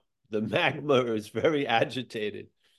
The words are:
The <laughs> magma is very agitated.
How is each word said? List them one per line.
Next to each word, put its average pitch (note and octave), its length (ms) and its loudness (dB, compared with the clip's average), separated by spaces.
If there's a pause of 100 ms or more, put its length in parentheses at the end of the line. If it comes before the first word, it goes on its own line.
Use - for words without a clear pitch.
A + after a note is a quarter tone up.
(320)
The G#2+ 100 0
<laughs> G#2+ 140 -2
magma C#3+ 500 2
is A2 240 -4
very C#3+ 360 0
agitated. A2+ 840 -2 (320)